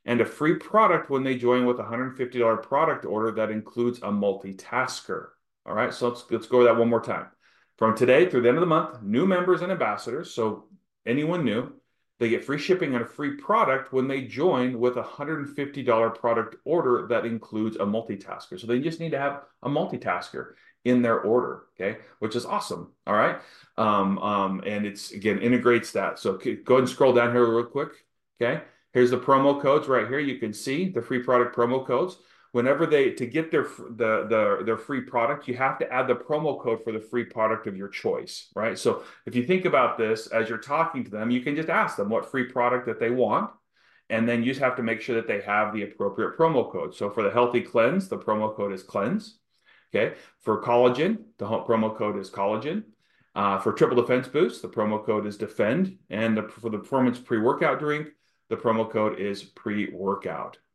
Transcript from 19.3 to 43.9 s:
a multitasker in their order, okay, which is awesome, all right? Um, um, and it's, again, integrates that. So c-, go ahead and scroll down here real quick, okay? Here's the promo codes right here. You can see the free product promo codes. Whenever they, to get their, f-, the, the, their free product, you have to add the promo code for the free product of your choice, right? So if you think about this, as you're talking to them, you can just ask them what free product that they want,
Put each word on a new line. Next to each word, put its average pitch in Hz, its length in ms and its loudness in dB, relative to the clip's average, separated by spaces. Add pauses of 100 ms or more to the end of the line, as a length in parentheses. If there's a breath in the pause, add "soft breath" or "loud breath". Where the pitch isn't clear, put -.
a 139 60 -4
multitasker 120 840 -4 (320 soft breath)
in 123 180 4
their 117 180 2
order, - 440 0 (140)
okay, 101 220 -4 (200 loud breath)
which 110 160 -4
is - 100 -4
awesome, 90 460 -6 (140)
all 104 80 0
right? 135 240 2 (380 loud breath)
Um, 98 420 2
um, 98 480 -2
and 104 200 -2
it's, - 260 -12
again, 104 280 0
integrates 120 520 4
that. 98 260 -2
So 95 200 -2
c-, 110 180 -4
go - 180 2
ahead 127 100 6
and 123 40 -2
scroll 131 240 4
down 120 200 4
here 123 120 6
real 117 200 2
quick, 147 280 -8 (480)
okay? 131 240 -2 (280 soft breath)
Here's 123 180 6
the 123 80 2
promo 139 440 4
codes 143 260 2
right 113 200 2
here. 135 100 -2
You 135 200 -4
can 107 140 -4
see 151 360 -2
the 123 120 -4
free 123 220 -2
product 127 320 2
promo 123 320 0
codes. 147 300 -2 (360 soft breath)
Whenever 135 320 2
they, 139 280 4
to 123 140 -6
get 156 260 -2
their, 147 140 2
f-, - 100 -16
the, 110 520 -2
the, 104 360 2
their 110 120 0
free 131 260 -6
product, 120 440 -2
you 120 100 -6
have 135 220 -2
to 120 140 -4
add 127 160 0
the 120 80 2
promo 151 440 -2
code 113 220 -2
for 117 80 -6
the 110 80 -4
free 117 240 -4
product 110 460 -2
of 98 80 -8
your 98 100 -10
choice, - 680 -6
right? 104 200 -2
So - 280 0 (200 loud breath)
if 117 120 -8
you 120 100 0
think 185 200 2
about 131 300 2
this, 110 300 -2
as 113 220 0
you're 113 100 -6
talking 143 460 -2
to 95 80 -14
them, 110 180 -4
you 123 120 0
can 143 120 -4
just 160 140 -4
ask 202 280 0
them 101 120 -2
what 113 200 -2
free 127 180 -2
product 123 400 0
that 110 120 -4
they 117 120 0
want, 127 420 0 (560 soft breath)